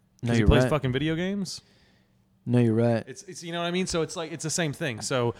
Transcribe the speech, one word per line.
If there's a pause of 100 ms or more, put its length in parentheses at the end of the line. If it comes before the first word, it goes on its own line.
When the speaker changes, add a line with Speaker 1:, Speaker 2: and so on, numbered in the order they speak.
(220)
Speaker 1:
No,
Speaker 2:
'Cause
he
Speaker 1:
you're
Speaker 2:
plays
Speaker 1:
right.
Speaker 2:
fucking
video
games? (840)
Speaker 1:
No,
you're
right.
Speaker 2:
It's,
it's,
you
know
what
I
mean?
So
it's,
like,
it's
the
same
thing.
So